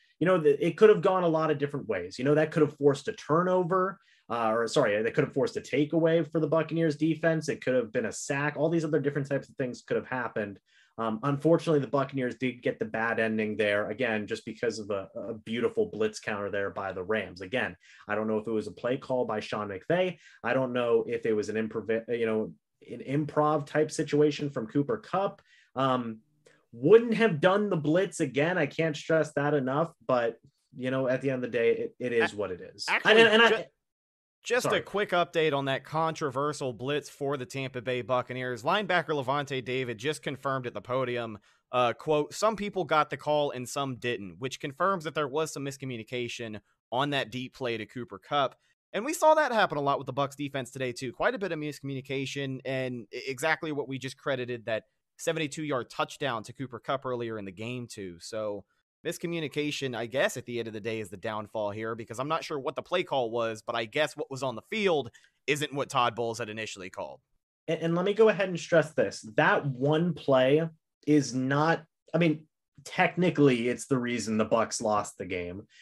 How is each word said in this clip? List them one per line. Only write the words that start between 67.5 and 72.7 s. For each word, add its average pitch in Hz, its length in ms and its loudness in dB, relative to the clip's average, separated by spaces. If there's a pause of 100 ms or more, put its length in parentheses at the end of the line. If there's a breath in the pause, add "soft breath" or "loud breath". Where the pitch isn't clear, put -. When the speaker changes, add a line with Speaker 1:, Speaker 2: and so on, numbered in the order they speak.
Speaker 1:
And, 160 120 -2
and 165 140 0
let 175 80 0
me 202 100 0
go 220 140 8
ahead 190 220 2
and 170 100 -6
stress 151 320 4
this. 101 300 0 (160)
That 160 280 4
one 143 500 2
play 139 520 4 (400)
is 143 260 4
not, 143 520 2 (280)
I 160 40 2
mean, 160 260 4 (400)